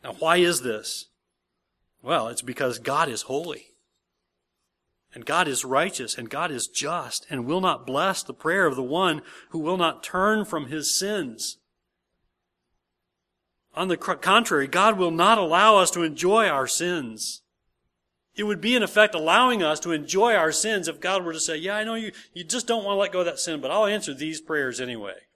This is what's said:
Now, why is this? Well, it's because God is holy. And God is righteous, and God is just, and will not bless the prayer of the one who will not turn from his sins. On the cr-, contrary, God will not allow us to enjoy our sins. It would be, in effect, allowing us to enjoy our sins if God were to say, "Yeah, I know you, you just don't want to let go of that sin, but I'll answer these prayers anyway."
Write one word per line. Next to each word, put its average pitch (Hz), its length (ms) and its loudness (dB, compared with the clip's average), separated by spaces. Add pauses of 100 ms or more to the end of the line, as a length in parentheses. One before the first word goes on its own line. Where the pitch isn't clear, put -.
Now, 123 80 -10
why 160 240 2
is 175 240 4
this? 110 460 -6 (960)
Well, 123 260 -2
it's 120 140 -8
because 123 360 -2
God 139 300 0
is 113 140 -6
holy. 143 460 -6 (1400)
And 120 140 -14
God 165 220 2
is 131 160 -2
righteous, 135 520 -2
and 113 140 -10
God 156 220 -4
is 117 160 -6
just, 151 600 -6
and 127 160 -6
will 165 160 0
not 143 240 0
bless 156 380 -2
the - 100 -12
prayer 175 340 0
of 131 100 2
the 131 80 -4
one 160 380 0 (260)
who 165 100 -8
will 160 180 0
not 165 280 0
turn 208 400 0
from 147 220 -6
his 147 280 -4
sins. 185 640 -6 (2250)
On 180 140 -4
the 170 80 2
cr-, 185 160 -6
contrary, 180 560 2
God 196 280 4
will 180 140 0
not 180 260 4
allow 196 420 6
us 180 120 4
to 170 140 -2
enjoy 180 420 2
our 135 220 0
sins. 151 760 -6 (920)
It 208 80 -4
would 202 160 -2
be, 233 160 2
in 214 80 4
effect, 208 320 4
allowing 196 480 4
us 151 160 0
to 170 100 -6
enjoy 190 460 2
our 160 160 4
sins 202 340 -2
if 160 140 -10
God 185 240 -2
were 165 80 -4
to 160 80 -8
say, 156 160 -4
"Yeah, 185 180 -6
I 214 80 -2
know 226 140 -4
you, 220 160 -8 (200)
you 170 120 -12
just 226 240 -6
don't 226 160 0
want 202 100 0
to 196 60 2
let 196 120 0
go 180 60 0
of 175 80 2
that - 140 -4
sin, 156 200 -4
but 131 120 -4
I'll 208 140 4
answer 196 280 -2
these 156 260 -6
prayers 135 400 -2
anyway." 113 560 -8